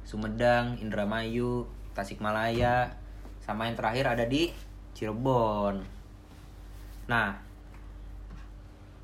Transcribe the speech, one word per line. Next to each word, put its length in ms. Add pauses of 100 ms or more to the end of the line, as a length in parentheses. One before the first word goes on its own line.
Sumedang, 720
Indramayu, 880 (260)
Tasikmalaya, 1000 (480)
sama 240
yang 100
terakhir 380
ada 100
di 300 (400)
Cirebon. 880 (1300)
Nah, 240 (1700)